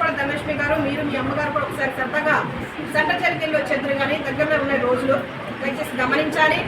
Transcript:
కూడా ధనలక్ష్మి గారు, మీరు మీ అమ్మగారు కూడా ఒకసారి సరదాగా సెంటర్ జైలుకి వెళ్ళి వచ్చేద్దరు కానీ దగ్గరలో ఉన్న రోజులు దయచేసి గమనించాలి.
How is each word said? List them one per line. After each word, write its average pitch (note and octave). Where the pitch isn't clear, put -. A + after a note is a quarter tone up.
కూడా D#4+
ధనలక్ష్మి C#4+
గారు, D4
మీరు C#4+
మీ C#4
అమ్మగారు D4
కూడా C#4+
ఒకసారి -
సరదాగా D4
సెంటర్ E4
జైలుకి E4
వెళ్ళి D#4
వచ్చేద్దరు C#4
కానీ C#4
దగ్గరలో D4+
ఉన్న C#4
రోజులు C4+
దయచేసి C4
గమనించాలి. D#4